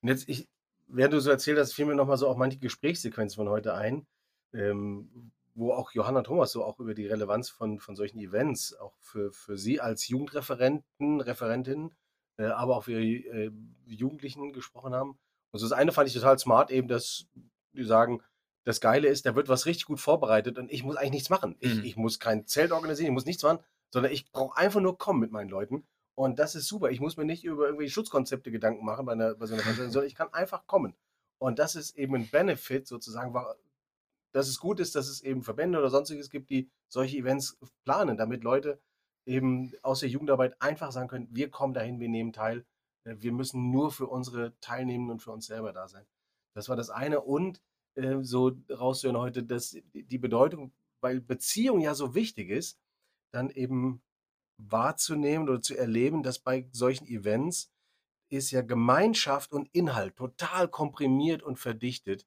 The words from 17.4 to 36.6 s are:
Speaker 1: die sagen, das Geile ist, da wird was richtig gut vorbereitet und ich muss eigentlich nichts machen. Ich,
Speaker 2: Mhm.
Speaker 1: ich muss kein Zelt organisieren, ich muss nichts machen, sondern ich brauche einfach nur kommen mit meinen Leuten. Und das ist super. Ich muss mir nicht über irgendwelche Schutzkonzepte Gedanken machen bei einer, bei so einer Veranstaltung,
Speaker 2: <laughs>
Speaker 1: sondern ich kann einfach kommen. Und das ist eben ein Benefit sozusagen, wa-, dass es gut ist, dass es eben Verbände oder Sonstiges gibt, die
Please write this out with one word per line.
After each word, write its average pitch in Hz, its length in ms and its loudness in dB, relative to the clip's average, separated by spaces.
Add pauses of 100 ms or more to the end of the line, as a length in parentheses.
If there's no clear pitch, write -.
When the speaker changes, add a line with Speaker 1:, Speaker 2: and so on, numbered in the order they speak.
Speaker 1:
die 131 100 -8
sagen, 113 400 6 (420)
das 117 160 0
Geile 135 280 8
ist, 143 160 2
da 123 100 2
wird 131 140 2
was 127 160 4
richtig 170 200 0
gut 147 140 -4
vorbereitet 120 580 4
und 123 140 -8
ich 135 120 -6
muss 139 120 -4
eigentlich 139 160 0
nichts 139 180 -2
machen. 165 300 2
Ich, 120 160 2
Speaker 2:
Mhm. 107 80 0
Speaker 1:
ich 113 140 -6
muss 113 220 0
kein 107 280 0
Zelt 165 240 4
organisieren, 160 360 0
ich 139 60 2
muss 131 120 -2
nichts 170 180 -6
machen, 165 160 4 (340)
sondern 127 180 2
ich 139 200 -8
brauche 131 260 -2
einfach 196 240 4
nur 185 160 2
kommen 180 220 2
mit 110 120 0
meinen 104 180 -8
Leuten. 104 360 -6 (300)
Und 131 240 0
das 151 160 2
ist 147 120 -6
super. 196 220 0
Ich 127 100 -4
muss 156 180 -4
mir 156 80 -2
nicht 165 180 -4
über 151 220 0
irgendwelche 147 280 -2
Schutzkonzepte 135 580 -2
Gedanken 110 340 0
machen 107 200 -4
bei 123 60 -2
einer, 113 240 2
bei 113 100 -10
so 110 80 -6
einer 110 100 -2
Veranstaltung, 117 280 -2
Speaker 2:
<laughs> - 20 -6
Speaker 1:
sondern 139 140 2
ich 135 80 -10
kann - 180 -4
einfach 180 320 -4
kommen. 160 300 0 (440)
Und 127 200 -2
das 147 160 2
ist 151 220 -10
eben 135 180 -2
ein 113 140 -2
Benefit 143 580 0
sozusagen, 120 460 -10
wa-, 120 220 -4 (760)
dass 139 160 2
es 131 120 -6
gut 185 200 -2
ist, - 160 -2
dass 135 140 -2
es 135 120 -10
eben 131 220 -4
Verbände 151 340 0
oder 139 120 4
Sonstiges 143 400 0
gibt, 139 200 -10
die 131 200 0 (180)